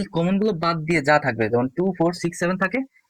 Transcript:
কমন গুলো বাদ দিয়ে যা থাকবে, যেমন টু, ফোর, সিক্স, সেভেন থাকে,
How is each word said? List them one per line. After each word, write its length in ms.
কমন 340
গুলো 140
বাদ 240
দিয়ে 240
যা 180
থাকবে, 300
যেমন 180
টু, 160
ফোর, 160
সিক্স, 260
সেভেন 180
থাকে, 220